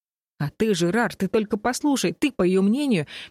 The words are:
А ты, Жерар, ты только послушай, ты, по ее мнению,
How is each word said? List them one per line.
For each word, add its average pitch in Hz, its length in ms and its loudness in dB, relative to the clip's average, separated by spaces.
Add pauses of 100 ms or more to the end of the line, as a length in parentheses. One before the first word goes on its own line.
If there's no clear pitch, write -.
(400)
А 147 100 -4
ты, 220 240 0
Жерар, 175 400 0
ты 190 140 -2
только 220 300 0
послушай, 247 560 0
ты, - 180 -2
по - 120 -2
ее 185 180 4
мнению, 214 460 0 (240)